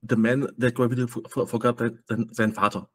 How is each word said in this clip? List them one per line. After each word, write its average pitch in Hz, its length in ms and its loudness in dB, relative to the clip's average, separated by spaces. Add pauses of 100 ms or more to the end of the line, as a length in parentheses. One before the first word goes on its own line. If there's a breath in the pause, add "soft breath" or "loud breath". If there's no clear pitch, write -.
The 117 140 2
Man 120 320 2 (100)
That 120 160 2
Gravity 123 340 2
For-, - 200 -10
For-, 123 180 -2
Forgot, 120 320 0 (300)
sein, 113 240 -2
sein 110 200 0
Vater. 101 420 -2